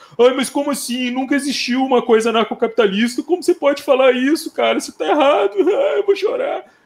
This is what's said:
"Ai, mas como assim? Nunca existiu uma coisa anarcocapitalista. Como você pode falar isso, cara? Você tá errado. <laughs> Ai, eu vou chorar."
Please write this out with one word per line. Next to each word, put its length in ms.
"Ai, 160
mas 160
como 200
assim? 400
Nunca 240
existiu 500
uma 180
coisa 280
anarcocapitalista. 920
Como 200
você 120
pode 280
falar 300
isso, 400
cara? 280
Você 120
tá 140
errado. 480
<laughs> 40
Ai, 420
eu 60
vou 100
chorar." 480